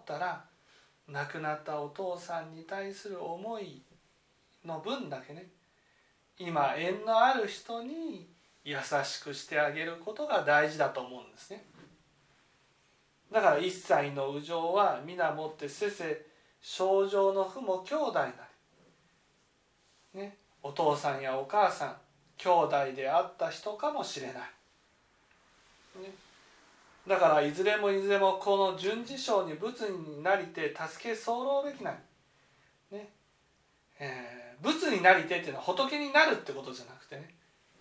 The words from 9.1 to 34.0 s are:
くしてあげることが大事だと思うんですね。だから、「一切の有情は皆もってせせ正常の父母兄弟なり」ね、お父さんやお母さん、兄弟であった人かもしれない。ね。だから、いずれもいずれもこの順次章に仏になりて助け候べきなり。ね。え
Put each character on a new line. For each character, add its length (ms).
く 120
し 120
て 140
あ 120
げ 120
る 140
こ 160
と 120
が 180
大 280
事 60
だ 120
と 120
思 180
う 40
ん 80
で 60
す 140
ね。 140
だ 120
か 100
ら、 80
「一 120
切 400
の 240
有 60
情 320
は 300
皆 280
も 180
っ 60
て 120
せ 220
せ 400
正 440
常 260
の 100
父 180
母 220
兄 120
弟 240
な 280
り」 80
ね、 160
お 100
父 240
さ 220
ん 40
や 160
お 80
母 260
さ 160
ん、 100
兄 120
弟 440
で 160
あ 120
っ 140
た 140
人 240
か 180
も 120
し 160
れ 80
な 60
い。 20
ね。 100
だ 100
か 120
ら、 120
い 100
ず 120
れ 140
も 120
い 100
ず 100
れ 100
も 180
こ 200
の 200
順 260
次 140
章 260
に 120
仏 340
に 320
な 140
り 120
て 280
助 400
け 40
候 440
べ 100
き 100
な 140
り。 60
ね。 120
え 640